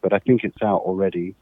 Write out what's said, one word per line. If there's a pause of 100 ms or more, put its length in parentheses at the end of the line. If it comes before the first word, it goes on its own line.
but
I
think
it's
out
already.